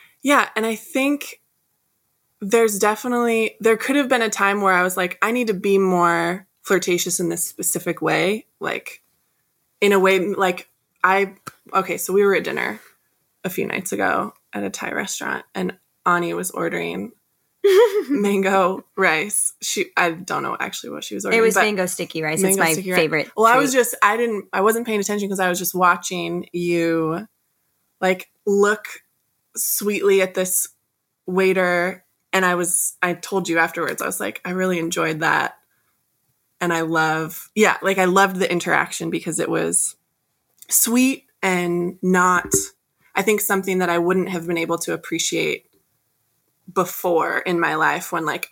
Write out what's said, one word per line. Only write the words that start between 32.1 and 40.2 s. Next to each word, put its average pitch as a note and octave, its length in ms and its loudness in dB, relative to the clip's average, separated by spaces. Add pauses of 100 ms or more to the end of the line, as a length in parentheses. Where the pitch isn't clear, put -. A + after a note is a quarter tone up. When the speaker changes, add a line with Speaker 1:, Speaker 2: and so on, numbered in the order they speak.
Speaker 1:
and F#3+ 140 2
I F3 80 2
was, F3 480 -2
I F3+ 120 2
told F3+ 340 -4
you E3 100 0
afterwards, E3 420 -2
I - 60 -4
was - 140 -6
like, - 240 -8
"I F3+ 60 -8
really F#3 280 -2
enjoyed E3 420 -2
that." D3+ 380 0 (1000)
And F3 120 -2
I E3 100 -2
love, D#3+ 720 -2
yeah, G#3 280 4
like, F#3+ 160 0
I F#3 60 4
loved F#3+ 320 4
the F#3 140 0
interaction E3 600 -2
because E3 280 -4
it E3 120 -4
was E3+ 460 -2 (720)